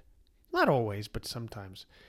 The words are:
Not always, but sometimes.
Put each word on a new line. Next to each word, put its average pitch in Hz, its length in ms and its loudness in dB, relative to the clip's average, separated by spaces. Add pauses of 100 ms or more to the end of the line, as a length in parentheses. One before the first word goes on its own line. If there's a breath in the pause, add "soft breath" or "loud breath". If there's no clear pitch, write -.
(540)
Not 339 160 6
always, 107 380 2
but - 180 -8
sometimes. 104 600 -10 (240 loud breath)